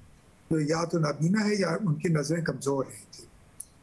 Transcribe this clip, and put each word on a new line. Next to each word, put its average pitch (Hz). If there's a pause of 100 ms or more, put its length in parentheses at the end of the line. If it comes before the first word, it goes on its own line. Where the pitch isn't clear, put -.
(520)
जो 160
या 160
तो 165
नाबीना 156
है 208
या 165
उनकी 185
नज़रें 156
कमज़ोर 135
हैं -
जी। - (540)